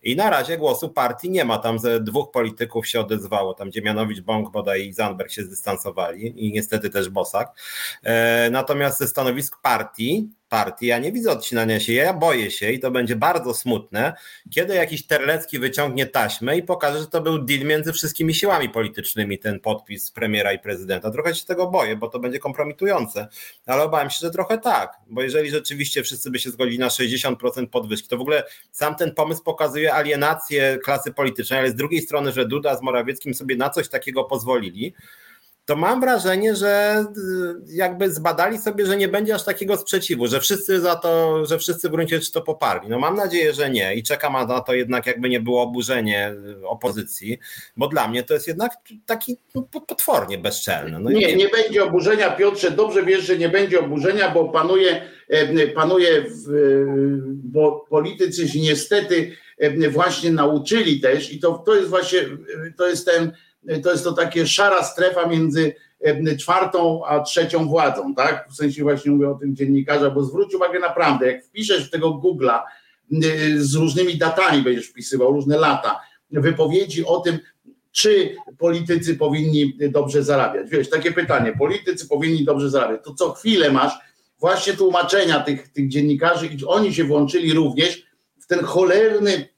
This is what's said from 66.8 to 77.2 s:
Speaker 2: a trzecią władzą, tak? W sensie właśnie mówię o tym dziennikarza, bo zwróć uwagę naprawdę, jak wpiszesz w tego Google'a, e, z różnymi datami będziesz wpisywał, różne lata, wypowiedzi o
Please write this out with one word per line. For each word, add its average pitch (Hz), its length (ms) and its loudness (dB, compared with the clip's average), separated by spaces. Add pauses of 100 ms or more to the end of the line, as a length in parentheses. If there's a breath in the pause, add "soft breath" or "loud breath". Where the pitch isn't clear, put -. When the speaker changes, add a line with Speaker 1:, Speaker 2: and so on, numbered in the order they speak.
Speaker 2:
a 147 140 2
trzecią 165 480 0
władzą, 143 460 0
tak? 143 360 0
W - 40 -20
sensie 147 280 -2
właśnie 143 300 2
mówię 139 160 4
o 143 60 0
tym 139 220 -4
dziennikarza, 139 540 2
bo 135 140 2
zwróć 190 300 0
uwagę 180 240 0
naprawdę, 147 540 2
jak - 120 -10
wpiszesz 202 420 0
w - 40 -14
tego 160 200 0
Google'a, 139 480 2
e, 117 40 -2 (920 loud breath)
z 143 180 2
różnymi 160 440 2
datami 165 440 4
będziesz 123 240 0
wpisywał, 127 460 0
różne 147 260 2
lata, 147 420 2 (300 loud breath)
wypowiedzi 156 760 2
o 170 140 2